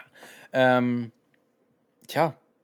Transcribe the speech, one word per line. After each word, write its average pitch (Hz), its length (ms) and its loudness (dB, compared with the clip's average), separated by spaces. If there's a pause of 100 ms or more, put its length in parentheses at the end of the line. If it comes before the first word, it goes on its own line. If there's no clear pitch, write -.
(520)
Ähm, 123 600 0 (960)
tja. 151 280 -2 (280)